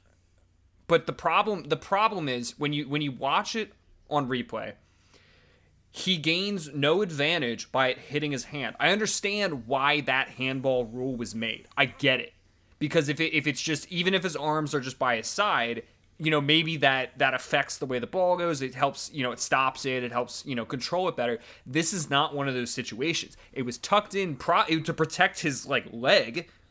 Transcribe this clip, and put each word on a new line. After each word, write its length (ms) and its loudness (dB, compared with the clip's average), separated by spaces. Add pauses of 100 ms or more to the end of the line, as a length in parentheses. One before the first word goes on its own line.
(880)
But 200 4
the 60 -4
problem, 520 2
the 120 0
problem 520 2
is 300 -4
when 140 0
you, 160 -2
when 140 -2
you 80 -2
watch 460 0
it 160 -6 (360)
on 200 0
replay, 460 -4 (1160)
he 260 -2
gains 560 -2
no 300 4
advantage 720 -2
by 160 4
it 100 -2
hitting 320 -4
his 140 -4
hand. 340 -8
I 140 4
understand 760 -2
why 360 2
that 260 0
handball 560 0
rule 320 -6
was 180 -6
made. 320 -6 (100)
I 100 6
get 340 2
it. 140 -10 (440)
Because 300 2
if 120 0
it, 160 0
if 100 0
it's 140 -2
just, 300 -4
even 240 0
if 80 2
his 140 -2
arms 380 0
are 60 0
just 180 -8
by 180 2
his 100 -4
side, 560 0 (360)
you 120 0
know, 100 4
maybe 360 2
that, 420 2
that 160 2
affects 440 -2
the 80 -6
way 120 0
the 80 -4
ball 300 2
goes. 260 0
It 120 -6
helps, 380 -2
you 120 -2
know, 80 0
it 80 -6
stops 440 2
it. 200 -2
It 80 -6
helps, 340 -2
you 80 -4
know, 100 -2
control 440 -2
it 80 -2
better. 240 0 (260)
This 260 0
is 180 -4
not 240 2
one 140 -2
of 60 -2
those 160 -2
situations. 680 -4 (160)
It 100 -4
was 160 -6
tucked 360 0
in 220 -2
pro-, 300 4
to 280 0
protect 460 2
his, 260 -4
like, 240 0
leg. 580 2 (220)